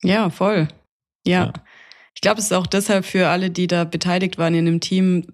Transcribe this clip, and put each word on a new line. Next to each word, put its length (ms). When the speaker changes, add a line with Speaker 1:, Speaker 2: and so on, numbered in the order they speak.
Speaker 1:
Ja, 280
voll. 400
Ja. 180
Speaker 2:
Ja. 80
Speaker 1:
Ich 60
glaub, 160
es 80
ist 80
auch 140
deshalb 380
für 240
alle, 200
die 180
da 180
beteiligt 520
waren 160
in 120
dem 140
Team, 540